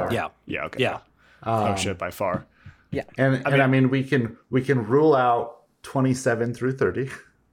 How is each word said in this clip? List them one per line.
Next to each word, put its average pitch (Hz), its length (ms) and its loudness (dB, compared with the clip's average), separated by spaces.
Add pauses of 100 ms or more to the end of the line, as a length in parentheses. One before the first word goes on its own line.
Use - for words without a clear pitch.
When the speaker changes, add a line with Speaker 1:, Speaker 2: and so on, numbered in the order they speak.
Speaker 1:
far. 104 100 -2
Speaker 2:
Yeah. 90 140 -2 (180)
Speaker 3:
Yeah, - 200 -6
okay. - 180 -8
Speaker 2:
Yeah. 107 160 -2 (440)
Speaker 3:
Oh, 110 280 0
Speaker 4:
Um, 98 60 -2
Speaker 3:
shit, 95 200 -4
by 87 140 -6
far. 92 340 -4 (460)
Speaker 1:
Yeah. 139 120 -6 (140)
Speaker 4:
And, 131 180 2
Speaker 3:
I - 40 -2
Speaker 4:
and 143 120 -2
Speaker 3:
mean, 139 100 4
Speaker 4:
I 131 60 4
mean, 131 220 4
we 135 140 0
can, 120 340 -2 (120)
we 131 120 2
can 127 260 0
rule 147 280 4
out 120 420 0 (260)
twenty-seven 123 720 0
through 131 240 -4
thirty. 131 320 0 (420)